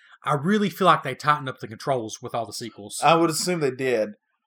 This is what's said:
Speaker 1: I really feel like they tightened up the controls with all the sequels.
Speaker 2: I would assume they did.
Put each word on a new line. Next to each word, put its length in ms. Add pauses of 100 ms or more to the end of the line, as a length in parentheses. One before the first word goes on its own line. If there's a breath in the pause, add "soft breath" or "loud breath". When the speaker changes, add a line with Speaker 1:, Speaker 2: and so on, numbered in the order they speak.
(240 soft breath)
Speaker 1:
I 100
really 360
feel 160
like 180
they 120
tightened 340
up 100
the 80
controls 540
with 140
all 100
the 80
sequels. 500
Speaker 2:
I 120
would 140
assume 320
they 100
did. 380 (380)